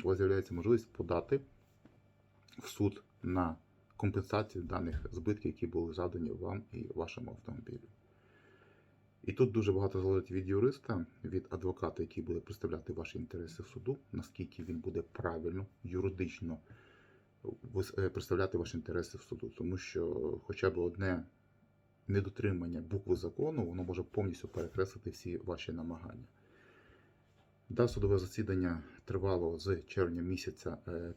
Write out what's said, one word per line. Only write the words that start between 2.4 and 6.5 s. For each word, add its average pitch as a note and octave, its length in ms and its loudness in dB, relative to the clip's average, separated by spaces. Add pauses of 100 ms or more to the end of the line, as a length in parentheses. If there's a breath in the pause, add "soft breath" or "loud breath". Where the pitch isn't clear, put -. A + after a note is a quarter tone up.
в - 100 -10
суд - 340 2 (200)
на F2 340 2 (400)
компенсацію G2+ 680 0
даних E2+ 480 -2
збитків, E2+ 400 0
які - 140 -4
були E2 260 0
завдані F2 400 -2
вам F2+ 300 -4 (100)